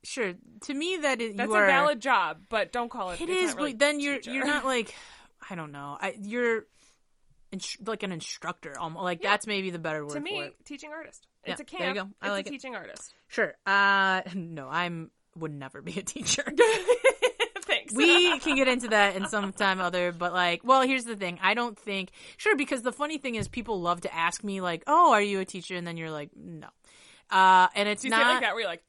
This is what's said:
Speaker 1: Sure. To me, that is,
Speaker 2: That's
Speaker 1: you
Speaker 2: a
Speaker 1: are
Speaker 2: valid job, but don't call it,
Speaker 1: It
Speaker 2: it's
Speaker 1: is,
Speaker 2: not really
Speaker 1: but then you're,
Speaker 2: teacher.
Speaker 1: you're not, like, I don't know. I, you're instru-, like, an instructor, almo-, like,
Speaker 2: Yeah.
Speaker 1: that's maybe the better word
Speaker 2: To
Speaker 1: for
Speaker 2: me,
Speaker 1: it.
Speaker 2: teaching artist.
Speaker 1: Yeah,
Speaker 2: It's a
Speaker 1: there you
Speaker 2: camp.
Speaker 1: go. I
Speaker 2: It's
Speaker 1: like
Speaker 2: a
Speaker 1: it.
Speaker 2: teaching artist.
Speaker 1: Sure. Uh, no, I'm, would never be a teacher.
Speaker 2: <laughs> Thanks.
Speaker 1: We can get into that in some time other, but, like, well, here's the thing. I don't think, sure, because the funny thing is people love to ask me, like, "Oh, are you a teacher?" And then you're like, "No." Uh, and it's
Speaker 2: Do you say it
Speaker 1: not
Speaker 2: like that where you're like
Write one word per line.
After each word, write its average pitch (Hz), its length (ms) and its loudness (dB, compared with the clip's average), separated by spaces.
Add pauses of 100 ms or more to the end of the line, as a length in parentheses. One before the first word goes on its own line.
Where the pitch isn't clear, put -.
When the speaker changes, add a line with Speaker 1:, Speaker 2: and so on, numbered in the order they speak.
Speaker 1:
Sure. 202 280 -4 (280)
To 294 120 -8
me, 339 240 -4
that 269 240 -2
is, 220 140 -6
Speaker 2:
That's 208 140 -2
Speaker 1:
you 220 60 0
Speaker 2:
a 214 40 6
Speaker 1:
are 202 80 6
Speaker 2:
valid 277 320 4
job, 185 500 0
but 208 220 -2
don't 240 180 -4
call 196 220 -8
it, 175 100 -8
Speaker 1:
It 339 80 -6
Speaker 2:
it's 370 120 0
Speaker 1:
is, 349 100 0
Speaker 2:
not 247 60 -6
really 285 160 -4
Speaker 1:
but 220 60 -12
then 294 200 2
you're, 285 180 -2
Speaker 2:
teacher. 240 160 -10
Speaker 1:
you're 269 140 -2
not, 285 180 -2
like, 247 300 -2 (540)
I 190 60 -10
don't 151 180 -12
know. 143 260 -12
I, - 220 -6
you're 226 440 -2 (880)
instru-, 196 340 -12
like, 220 160 -6
an 190 100 -6
instructor, 160 680 -10
almo-, 165 240 -8
like, 175 180 -4
Speaker 2:
Yeah. 202 100 0
Speaker 1:
that's 208 160 0
maybe 196 220 -4
the 175 100 -8
better 156 240 -4
word 147 80 -10
Speaker 2:
To - 40 -8
Speaker 1:
for 294 60 -6
Speaker 2:
me, 370 180 -6
Speaker 1:
it. - 160 -10 (100)
Speaker 2:
teaching 294 280 -16
artist. - 340 -18 (180)
Speaker 1:
Yeah, 185 80 -8
Speaker 2:
It's - 80 -10
a - 40 -14 (120)
Speaker 1:
there 320 120 -4
you - 60 -4
Speaker 2:
camp. 196 160 -6
Speaker 1:
go. - 100 -20
I 196 60 -6
Speaker 2:
It's 202 40 -2
Speaker 1:
like 196 140 -4
Speaker 2:
a 208 40 -12
Speaker 1:
it. - 20 -10
Speaker 2:
teaching 254 240 -12
artist. - 380 -14 (140)
Speaker 1:
Sure. 196 260 0 (120)
Uh, 196 560 4 (120)
no, 165 360 -10
I'm, 165 420 -4 (240)
would 160 180 -8
never 135 280 -14
be 170 180 -8
a 190 40 -10
teacher. - 400 -4
Speaker 2:
<laughs> - 100 -6 (1120)
Thanks. - 280 -2
Speaker 1:
We 339 460 6
can 294 160 0
get 269 120 4
into 247 220 0
that 202 260 6
in 190 120 -4
some 202 260 -2
time 190 260 2
other, 175 320 0
but, 175 220 -4
like, 175 300 2
well, 262 180 6
here's 254 240 0
the 233 100 -8
thing. 175 260 -8
I 190 120 4
don't 240 240 -2
think, 196 340 -6 (260)
sure, 415 180 2
because 269 260 -2
the 240 100 -2
funny 294 260 -4
thing 247 180 -6
is 208 120 -2
people 220 340 -6
love 175 200 0
to - 120 -6
ask 165 300 0
me, 196 180 -4
like, 170 240 -2
"Oh, 311 280 8
are 208 80 6
you 202 180 0
a 185 60 -2
teacher?" 180 300 -10
And 175 120 -6
then 165 100 -8
you're 160 140 -8
like, 147 240 -8
"No." 160 320 -16 (640)
Uh, 190 460 8
and 202 140 2
it's 208 120 -2
Speaker 2:
Do 262 80 -6
you 226 40 0
say 226 60 4
it 233 40 6
Speaker 1:
not 247 100 6
Speaker 2:
like 247 80 2
that 214 120 0
where 226 80 -4
you're 196 80 -2
like 170 200 -8